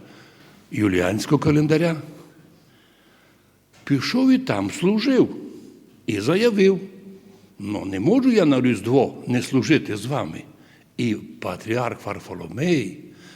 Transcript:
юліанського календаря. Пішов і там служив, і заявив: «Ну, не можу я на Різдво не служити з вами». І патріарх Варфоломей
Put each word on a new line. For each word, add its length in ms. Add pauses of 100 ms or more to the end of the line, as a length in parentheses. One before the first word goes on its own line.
(720)
юліанського 680
календаря. 640 (1800)
Пішов 480
і 60
там 340
служив, 640 (720)
і 120
заявив: 600 (800)
«Ну, 260
не 140
можу 320
я 140
на 160
Різдво 520 (140)
не 140
служити 560
з 80
вами». 360 (560)
І 180
патріарх 920
Варфоломей 920 (360)